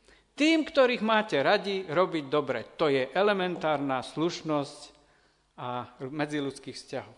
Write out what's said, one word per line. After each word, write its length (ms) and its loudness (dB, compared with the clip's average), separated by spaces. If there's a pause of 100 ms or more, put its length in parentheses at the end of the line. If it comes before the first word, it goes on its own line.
(380)
Tým, 240 4
ktorých 400 2
máte 400 2
radi, 400 2
robiť 480 0
dobre. 320 0 (160)
To 80 2
je 240 2
elementárna 960 0
slušnosť 760 -4 (800)
a 400 -8
medziľudských 800 -6
vzťahov. 400 -10